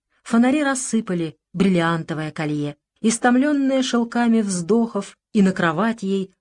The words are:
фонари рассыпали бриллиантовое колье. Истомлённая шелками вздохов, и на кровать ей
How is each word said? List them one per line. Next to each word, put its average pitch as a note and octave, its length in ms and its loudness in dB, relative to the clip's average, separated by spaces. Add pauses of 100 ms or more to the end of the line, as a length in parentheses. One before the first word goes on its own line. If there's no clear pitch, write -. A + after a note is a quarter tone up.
(220)
фонари B3+ 420 2
рассыпали A3 760 -4 (140)
бриллиантовое E3 760 0
колье. D3 460 -4 (260)
Истомлённая C4 800 2
шелками A#3 600 0
вздохов, G3+ 760 -2 (160)
и G#3+ 80 4
на F#3+ 120 4
кровать F#3+ 500 -2
ей F#3+ 380 -4